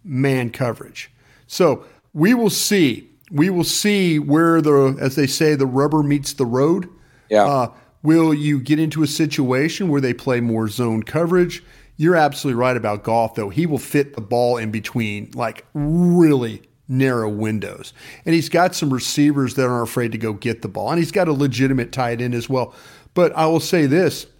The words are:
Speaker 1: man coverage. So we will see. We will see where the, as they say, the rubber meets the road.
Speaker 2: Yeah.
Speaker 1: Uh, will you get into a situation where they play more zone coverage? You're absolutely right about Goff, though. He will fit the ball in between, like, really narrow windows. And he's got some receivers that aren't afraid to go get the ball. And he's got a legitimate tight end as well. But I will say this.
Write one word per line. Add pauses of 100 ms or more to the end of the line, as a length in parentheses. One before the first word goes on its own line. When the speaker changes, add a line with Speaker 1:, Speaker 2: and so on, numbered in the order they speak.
Speaker 1:
man
coverage. (360)
So (300)
we
will
see. (220)
We
will
see
where
the,
as
they
say,
the
rubber
meets
the
road. (420)
Speaker 2:
Yeah.
Speaker 1:
Uh, (300)
will
you
get
into
a
situation
where
they
play
more
zone
coverage? (320)
You're
absolutely
right
about
Goff,
though.
He
will
fit
the
ball
in
between,
like,
really (280)
narrow
windows. (320)
And
he's
got
some
receivers
that
aren't
afraid
to
go
get
the
ball.
And
he's
got
a
legitimate
tight
end
as
well. (380)
But
I
will
say
this. (120)